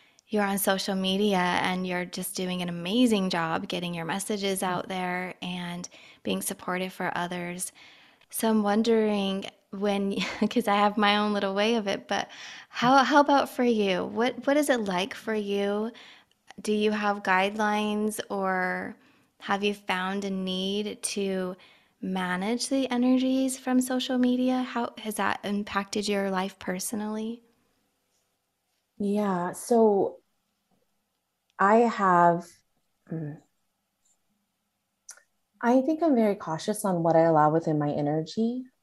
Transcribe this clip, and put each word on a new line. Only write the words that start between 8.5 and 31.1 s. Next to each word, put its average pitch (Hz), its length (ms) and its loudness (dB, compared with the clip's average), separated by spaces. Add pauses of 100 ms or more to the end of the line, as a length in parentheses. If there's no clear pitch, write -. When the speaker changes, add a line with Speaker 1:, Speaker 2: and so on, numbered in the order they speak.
Speaker 1:
wondering 208 800 2 (260)
when, 196 460 -2
<laughs> 196 340 -2
'cause 240 180 0
I 202 80 4
have 208 200 2
my 208 220 4
own 208 160 0
little 202 200 -2
way 208 200 2
of 214 140 -2
it, - 200 -4
but - 200 -2 (420)
how, 254 340 4
how 285 160 6
about 277 300 4
for 254 140 -2
you? 196 420 2
What, 226 400 -2
what 277 100 2
is 294 140 2
it 247 100 2
like 190 340 -2
for 220 200 -6
you? 202 580 -2 (720)
Do 214 100 -2
you 214 200 2
have 208 300 -2
guidelines 208 960 0 (120)
or 190 640 -4 (440)
have 202 220 -4
you 208 120 0
found 190 500 -4
a 196 60 -6
need 190 720 -4
to 190 540 -4 (440)
manage 185 680 -2
the 269 220 0
energies 262 680 2
from 254 220 2
social 254 380 -2
media? 254 440 2
How 240 360 -6
has 220 180 -8
that 202 280 0
impacted 202 640 -4
your 196 220 0
life 190 280 -4
personally? 214 840 -6 (1600)
Speaker 2:
Yeah, 202 540 -2
so 214 640 2 (1400)